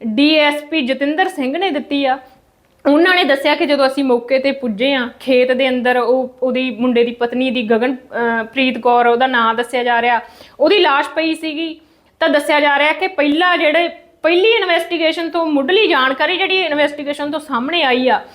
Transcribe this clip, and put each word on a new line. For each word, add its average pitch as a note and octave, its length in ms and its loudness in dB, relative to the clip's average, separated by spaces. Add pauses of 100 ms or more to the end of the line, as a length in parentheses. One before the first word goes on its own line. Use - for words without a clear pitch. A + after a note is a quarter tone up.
ਡੀ C#4 340 2
ਐਸ D4 280 2
ਪੀ D#4 180 -4
ਜਤਿੰਦਰ C#4+ 460 -2
ਸਿੰਘ D4 300 -4
ਨੇ F#4+ 140 -2
ਦਿੱਤੀ C#4+ 340 -4
ਆ। C4+ 120 0 (680)
ਉਹਨਾਂ E4 300 4
ਨੇ F4+ 80 2
ਦੱਸਿਆ C#4+ 320 2
ਕਿ E4 100 0
ਜਦੋਂ C4+ 220 2
ਅਸੀਂ C4+ 160 -2
ਮੌਕੇ B3 360 0
'ਤੇ C#4 120 0
ਪੁੱਜੇ B3 420 -2
ਆ, B3 160 -2 (100)
ਖੇਤ B3+ 320 2
ਦੇ C4 180 0
ਅੰਦਰ B3 280 0
ਉਹ, B3+ 440 0
ਉਹਦੀ B3+ 300 -2
ਮੁੰਡੇ A#3 320 0
ਦੀ A#3 80 -2
ਪਤਨੀ A#3+ 400 -2
ਦੀ B3 180 -2
ਗਗਨ, A#3+ 260 0
ਅਹ, A#3 480 -4
ਪ੍ਰੀਤ B3+ 340 -2
ਕੌਰ A#3+ 300 2
ਉਹਦਾ A#3+ 200 2
ਨਾਂ A#3 260 0
ਦੱਸਿਆ A#3+ 300 -4
ਜਾ A#3+ 180 0
ਰਿਹਾ, A#3 200 0 (380)
ਉਹਦੀ E4+ 180 4
ਲਾਸ਼ D4 320 2
ਪਈ D#4+ 240 -2
ਸੀਗੀ। D#4+ 480 -8 (380)
ਤਾਂ D#4+ 100 2
ਦੱਸਿਆ D4 300 0
ਜਾ C#4+ 200 2
ਰਿਹਾ D4+ 120 2
ਕਿ F#4 160 -4
ਪਹਿਲਾ E4+ 500 0
ਜਿਹੜੇ, E4 300 0 (360)
ਪਹਿਲੀ F4+ 260 2
ਇਨਵੈਸਟੀਗੇਸ਼ਨ E4+ 800 0
ਤੋਂ E4 160 -2
ਮੁੱਢਲੀ E4 420 2
ਜਾਣਕਾਰੀ D4+ 500 0
ਜਿਹੜੀ F#4+ 220 0
ਇਨਵੈਸਟੀਗੇਸ਼ਨ D4 720 -2
ਤੋਂ D4+ 80 -6
ਸਾਹਮਣੇ D4 440 -4
ਆਈ B3+ 260 0
ਆ, G#3 120 0 (140)